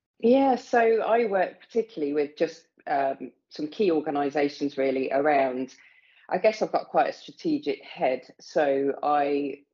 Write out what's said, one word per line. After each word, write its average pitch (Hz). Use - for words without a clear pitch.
Yeah, 262
so 226
I 226
work 190
particularly 165
with 147
just, -
um, 135
some -
key 190
organisations 143
really 135
around, 135
I 185
guess 214
I've 180
got 156
quite 156
a -
strategic 147
head. 131
So 139
I 143